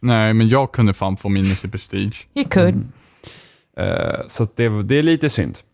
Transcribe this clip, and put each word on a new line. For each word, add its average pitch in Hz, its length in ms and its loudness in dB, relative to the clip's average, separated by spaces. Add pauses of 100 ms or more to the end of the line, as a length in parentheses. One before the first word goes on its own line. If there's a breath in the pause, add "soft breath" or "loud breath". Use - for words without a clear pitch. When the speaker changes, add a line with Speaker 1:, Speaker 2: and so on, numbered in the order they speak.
Speaker 1:
Nej, 110 340 2
men 113 140 4
jag 131 240 2
kunde 107 220 2
fan 98 220 -4
få 101 120 -6
minus 98 360 0
i 98 40 -8
prestige. 101 680 -8
Speaker 2:
You 277 140 -2
could. 180 260 4
Speaker 3:
Mm. 113 180 -6 (960 loud breath)
Eh, - 380 -4
så - 140 -4
att 107 140 -4
det, 107 260 0
det 101 160 0
är 151 40 2
lite 156 280 2
synd 80 280 -4 (160)